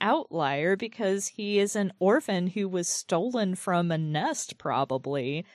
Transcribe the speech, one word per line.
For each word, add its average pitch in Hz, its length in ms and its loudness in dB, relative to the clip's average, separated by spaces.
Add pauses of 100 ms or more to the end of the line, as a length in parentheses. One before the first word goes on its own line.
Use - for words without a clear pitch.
outlier 170 760 2
because 202 520 -2
he 208 300 -2
is 202 180 2
an 196 220 0
orphan 196 500 2
who 196 220 -2
was 180 180 -2
stolen 202 680 0
from 175 380 0
a 160 60 2
nest, 160 580 -2
probably, 139 880 -2 (100)